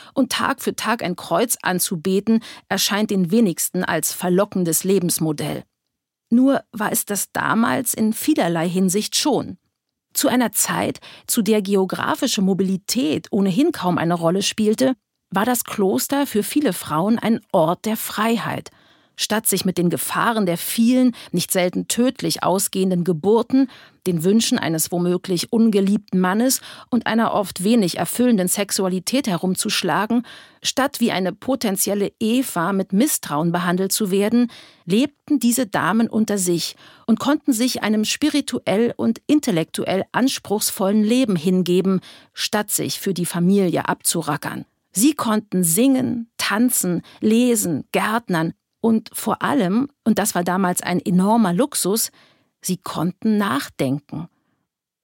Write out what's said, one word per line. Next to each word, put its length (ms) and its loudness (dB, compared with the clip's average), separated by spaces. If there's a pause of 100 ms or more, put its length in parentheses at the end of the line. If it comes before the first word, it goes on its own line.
(140)
und 160 0
Tag 300 -2
für 160 -4
Tag 260 -4
ein 140 -4
Kreuz 460 -2
anzubeten, 800 0 (280)
erscheint 420 -2
den 200 0
wenigsten 520 0
als 300 -2
verlockendes 720 0
Lebensmodell. 800 -2 (640)
Nur 400 4
war 220 -4
es 120 -4
das 280 -6
damals 600 0
in 180 0
vielerlei 560 0
Hinsicht 480 0
schon. 420 -2 (540)
Zu 160 0
einer 240 2
Zeit, 480 -2 (260)
zu 160 0
der 200 2
geografische 800 -2
Mobilität 920 0
ohnehin 400 2
kaum 260 -2
eine 160 0
Rolle 280 0
spielte, 520 0 (400)
war 120 2
das 180 0
Kloster 640 0
für 160 0
viele 320 0
Frauen 440 0
ein 220 0 (120)
Ort 340 2
der 100 -2
Freiheit. 720 -2 (480)
Statt 300 -2
sich 180 0
mit 140 -2
den 100 2
Gefahren 560 0
der 140 0
vielen, 560 2 (180)
nicht 200 -2
selten 360 0
tödlich 540 -2
ausgehenden 600 0
Geburten, 640 2 (380)
den 180 0
Wünschen 340 2
eines 320 -2
womöglich 640 0
ungeliebten 680 2
Mannes 400 2 (300)
und 160 0
einer 260 0
oft 320 -4
wenig 340 2
erfüllenden 500 0
Sexualität 800 -2
herumzuschlagen, 1000 -2 (360)
statt 380 -2
wie 120 2
eine 200 -2
potenzielle 880 -2
Eva 520 0
mit 200 -2
Misstrauen 600 0
behandelt 400 0
zu 180 -2
werden, 400 2 (340)
lebten 540 0
diese 280 0
Damen 420 0
unter 280 0
sich 400 -2 (300)
und 140 2
konnten 320 0
sich 300 -2
einem 220 2
spirituell 920 0
und 300 0
intellektuell 880 0
anspruchsvollen 920 0
Leben 320 2
hingeben, 640 2 (340)
statt 360 -4
sich 300 -4
für 140 -2
die 120 -4
Familie 640 2
abzurackern. 800 -4 (280)
Sie 200 2
konnten 500 -2
singen, 720 0
tanzen, 640 0 (180)
lesen, 720 2
gärtnern 600 -2 (300)
und 320 0
vor 260 -4
allem, 480 0 (160)
und 140 2
das 160 0
war 100 0
damals 380 0
ein 180 -2
enormer 540 2
Luxus, 560 -2 (500)
sie 160 -4
konnten 640 -2
nachdenken. 920 -4 (760)